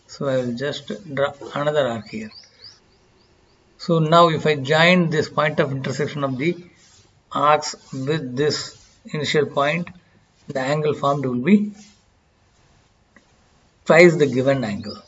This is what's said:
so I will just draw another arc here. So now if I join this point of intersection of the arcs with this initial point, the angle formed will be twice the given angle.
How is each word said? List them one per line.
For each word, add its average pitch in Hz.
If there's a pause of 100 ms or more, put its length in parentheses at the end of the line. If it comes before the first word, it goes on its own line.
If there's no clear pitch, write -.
so -
I 131
will 123
just 135 (240)
draw 139 (220)
another 147
arc 117
here. 110 (1500)
So 170
now 165
if 151
I 151
join 160
this 151
point 151
of 139
intersection 135
of 131
the 170 (760)
arcs 147 (160)
with 135
this 143 (560)
initial 147
point, 151 (600)
the 135
angle 151
formed 143
will 123
be 208 (2000)
twice 165
the 147
given 127
angle. 101 (120)